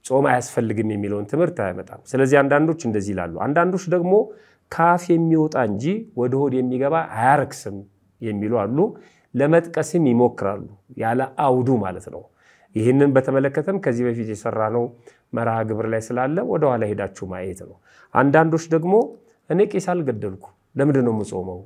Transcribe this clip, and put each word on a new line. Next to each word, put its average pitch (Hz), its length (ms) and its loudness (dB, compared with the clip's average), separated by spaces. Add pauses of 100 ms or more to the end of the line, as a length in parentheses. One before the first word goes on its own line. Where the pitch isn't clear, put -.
ጾም 135 200 2
አያስፈልግም 117 640 0
የሚለውን 104 360 -4
ትምህርት 170 340 -2
አያመጣም። 95 460 -6
ስለዚህ 135 320 2
አንዳንዶች 147 460 2
እንደዚህ 104 280 -2
ይላሉ። 87 280 -6
አንዳንዶች 170 500 0
ደግሞ 180 240 0 (580)
"ከአፍ 170 340 2
የሚወጣ 160 580 2
እንጂ 107 220 -2 (300)
ወደ 123 200 0
ሆድ 135 180 0
የሚገባ 127 420 0 (180)
አያረክስም" 120 640 0 (440)
የሚሉ 107 360 -2
አሉ። 110 200 0 (560)
ለመጥቀስም 160 720 2
ይሞክራሉ፣ 117 580 2 (340)
ያለ 117 240 -2 (180)
አውዱ 127 380 2
ማለት 92 300 -6
ነው። - 140 -16 (540)
ይህንን 131 360 4
በተመለከተም 135 680 0
ከዚህ 123 240 -2
በፊት 117 260 -2
የሰራነው 110 540 -2 (500)
መርሃ 117 300 -2
ግብር 110 240 -4
ላይ 113 140 -2
ስላለ 127 440 -2
ወደ 180 200 0
ኋላ 120 200 2
ሄዳችሁ 101 420 -6
ማየት 92 340 -10
ነው። - 160 -20 (360)
አንዳንዶች 156 580 4
ደግሞ 165 220 2 (560)
"እኔ 170 180 0
ቄስ 196 220 -4
አልገደልኩ፣ 113 560 -4 (300)
ለምንድን 135 300 2
ነው 113 80 2
የምጾመው?" 95 520 -6